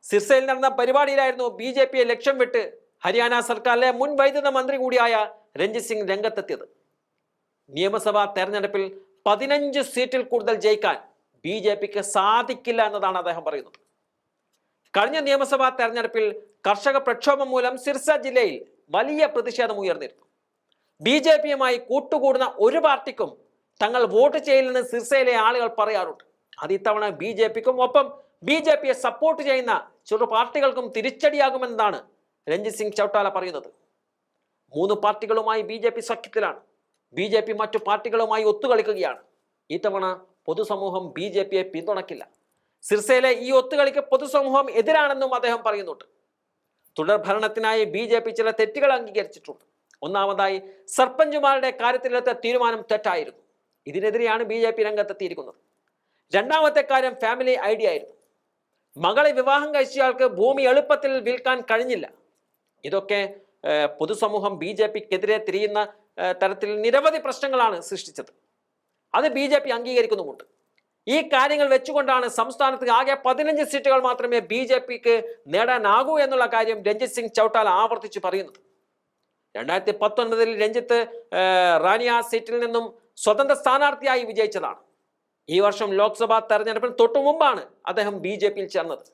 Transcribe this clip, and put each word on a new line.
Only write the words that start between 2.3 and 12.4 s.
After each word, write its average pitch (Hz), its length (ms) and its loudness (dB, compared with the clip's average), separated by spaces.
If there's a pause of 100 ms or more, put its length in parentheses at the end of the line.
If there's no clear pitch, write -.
വിട്ട് 247 200 0 (440)
ഹരിയാന 240 340 2 (100)
സർക്കാരിലെ 240 400 2 (100)
മുൻ 285 200 0
വൈദ്യുത 277 380 4
മന്ത്രി 262 260 -2
കൂടിയായ 247 300 2 (480)
രഞ്ജിത് 220 280 -4
സിംഗ് 214 220 -4
രംഗത്തെത്തിയത്. 196 540 -4 (1080)
നിയമസഭാ 202 480 0 (140)
തെരഞ്ഞെടുപ്പിൽ 202 460 -2 (440)
പതിനഞ്ച് 277 540 0 (120)
സീറ്റിൽ 254 380 -2
കൂടുതൽ 226 240 0 (100)
ജയിക്കാൻ 214 320 2 (480)
ബി 180 100 -6 (100)
ജെ 208 160 2
പിക്ക് 202 200 -6 (140)
സാധിക്കില്ല 233 760 0